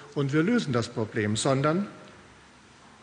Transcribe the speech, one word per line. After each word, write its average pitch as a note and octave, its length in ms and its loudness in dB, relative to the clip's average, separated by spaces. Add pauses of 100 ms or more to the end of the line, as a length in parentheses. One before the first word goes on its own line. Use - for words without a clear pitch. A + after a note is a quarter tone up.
(160)
und C#3 180 0
wir D#3 80 4
lösen F3+ 320 2
das A#2 160 0
Problem", G#2+ 460 -2
sondern D3+ 520 2 (1160)